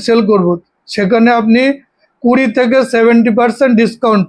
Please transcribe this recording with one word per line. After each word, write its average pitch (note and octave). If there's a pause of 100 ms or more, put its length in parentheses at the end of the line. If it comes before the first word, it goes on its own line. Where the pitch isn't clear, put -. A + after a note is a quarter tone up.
সেল A#3 (100)
করব, F#3+ (460)
সেখানে A3+ (100)
আপনি A3+ (600)
কুড়ি B3+ (120)
থেকে B3 (160)
সেভেন্টি A#3
পার্সেন্ট A#3+
ডিসকাউন্ট A3